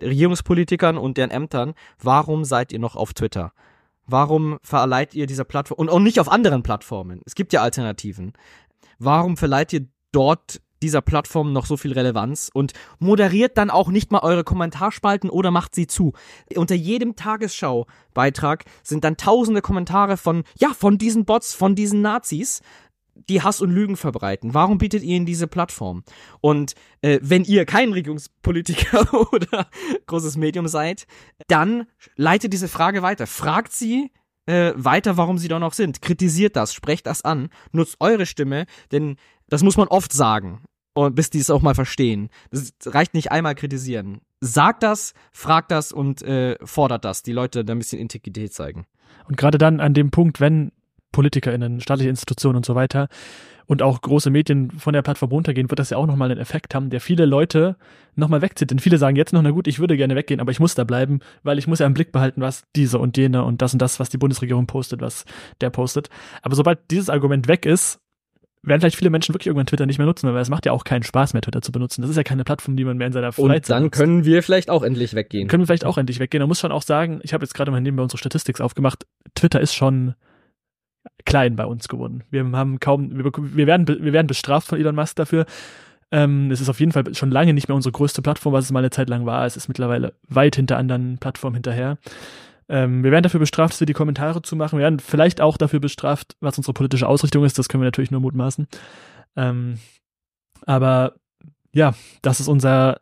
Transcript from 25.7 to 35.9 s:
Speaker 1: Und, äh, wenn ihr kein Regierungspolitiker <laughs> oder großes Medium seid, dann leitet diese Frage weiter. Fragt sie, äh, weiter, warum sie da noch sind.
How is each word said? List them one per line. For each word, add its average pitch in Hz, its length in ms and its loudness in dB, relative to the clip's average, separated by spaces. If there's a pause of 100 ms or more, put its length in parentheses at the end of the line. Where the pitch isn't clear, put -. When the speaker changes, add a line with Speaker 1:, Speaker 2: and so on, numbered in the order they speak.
Speaker 1:
Und, 147 320 2 (280)
äh, 143 200 4
wenn 180 240 4
ihr 196 180 4
kein 214 300 2
Regierungspolitiker 170 1200 -2
<laughs> 226 180 2
oder - 360 -2 (400)
großes 160 280 -6
Medium 156 320 -2
seid, 160 380 -6 (420)
dann 202 380 0 (320)
leitet 185 340 0
diese 185 160 -4
Frage 185 340 -2
weiter. 190 240 -2
Fragt 160 460 -4
sie, 247 400 -4 (360)
äh, 175 280 2
weiter, 160 400 2
warum 175 220 0
sie 170 100 -6
da 165 120 -4
noch 165 120 -4
sind. - 300 -4